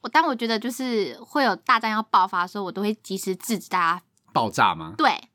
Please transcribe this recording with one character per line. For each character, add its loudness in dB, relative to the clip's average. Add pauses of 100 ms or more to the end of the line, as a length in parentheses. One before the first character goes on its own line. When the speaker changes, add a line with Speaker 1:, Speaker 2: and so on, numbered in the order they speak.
Speaker 1:
我， -10
当 4
我 0
觉 -4
得 0
就 -6
是 -4
会 -2
有 4
大 0
战 -2
要 -2
爆 4
发 -2
的 -4
时 -14
候， -6
我 -6
都 -6
会 0
及 -8
时 -4
制 -6
止 -10
大 2
家。 -14 (280)
Speaker 2:
爆 2
炸 2
吗？ -12
Speaker 1:
对， 4 (260)